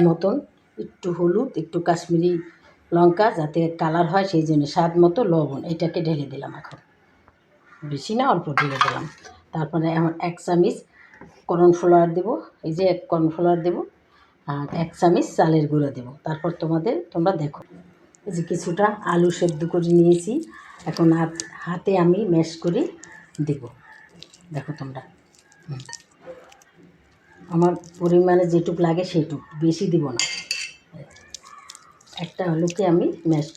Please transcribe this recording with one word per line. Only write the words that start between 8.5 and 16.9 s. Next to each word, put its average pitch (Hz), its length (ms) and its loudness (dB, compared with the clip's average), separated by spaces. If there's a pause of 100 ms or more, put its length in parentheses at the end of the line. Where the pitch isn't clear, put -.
ঢেলে 139 240 0
দিলাম। 135 200 -4 (480)
তারপরে 160 360 -2 (100)
এখন 165 240 2
এক 170 140 -4 (100)
চামচ 175 320 2 (720)
কর্নফ্লাওয়ার 175 640 6
দেবো, 185 200 -2 (300)
এই 160 140 -6
যে 190 60 0 (100)
এক 175 60 -6 (120)
কর্নফ্লাওয়ার 170 520 2
দেবো, 185 180 -2 (680)
আর 143 180 -6 (180)
এক 160 60 -6 (100)
চামচ 180 280 2 (100)
চালের 160 340 4
গুঁড়া 147 260 0
দেবো। 123 140 -14 (120)
তারপর 160 260 -6 (120)
তোমাদের, 160 340 -2 (180)